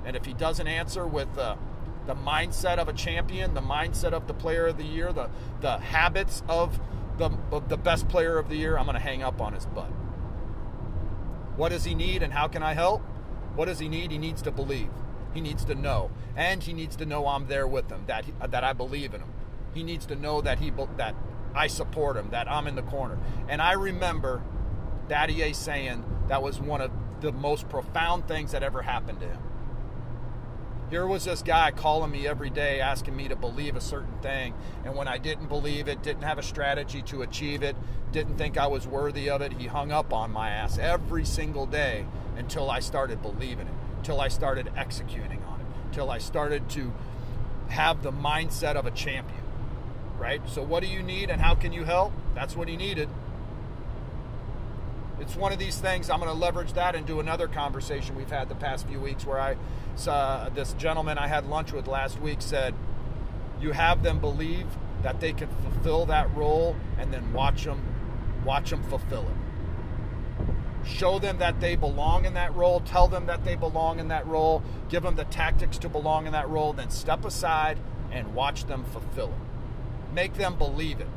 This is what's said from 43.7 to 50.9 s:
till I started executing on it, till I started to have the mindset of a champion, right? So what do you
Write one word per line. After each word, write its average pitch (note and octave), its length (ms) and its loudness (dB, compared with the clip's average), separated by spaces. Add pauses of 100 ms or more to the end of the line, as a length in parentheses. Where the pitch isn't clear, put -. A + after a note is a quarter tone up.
till D3 180 2
I C3+ 100 4
started C3 460 2
executing - 680 -4
on - 160 -4
it, - 80 -6 (240)
till C#3 180 -2
I A#2+ 80 -2
started C#3+ 540 0
to C3 200 -2 (760)
have D#3 340 2
the C#3+ 100 -2
mindset D3+ 600 0
of C#3 140 0
a - 40 -2
champion, C3 520 -4 (720)
right? C3+ 320 -2
So C#3 140 -2
what E3 180 2
do F#3+ 80 -2
you F#3+ 140 -2